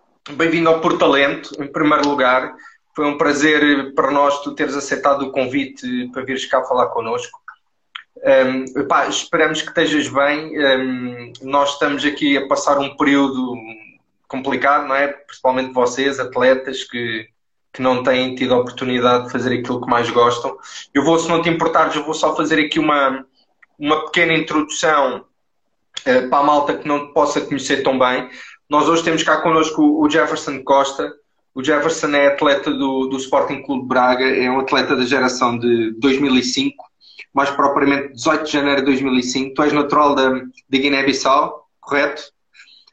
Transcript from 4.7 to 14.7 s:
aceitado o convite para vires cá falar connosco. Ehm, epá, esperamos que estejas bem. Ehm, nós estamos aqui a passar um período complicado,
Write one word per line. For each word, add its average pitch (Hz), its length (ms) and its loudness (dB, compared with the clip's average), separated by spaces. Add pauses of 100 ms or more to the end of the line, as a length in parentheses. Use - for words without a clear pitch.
aceitado 139 460 -2
o 131 100 -4
convite 127 800 -4
para 131 140 -8
vires 131 200 -6
cá 131 160 0
falar 123 280 0
connosco. 120 500 -6 (840)
Ehm, 131 440 2 (100)
epá, - 320 0
esperamos 156 540 -2
que - 80 -14
estejas 151 400 0
bem. 147 480 0
Ehm, 127 720 -2 (100)
nós 143 300 0
estamos 143 320 -2
aqui 143 320 0
a 135 140 -2
passar 143 300 0
um 139 180 -6
período 131 580 0 (720)
complicado, 139 600 0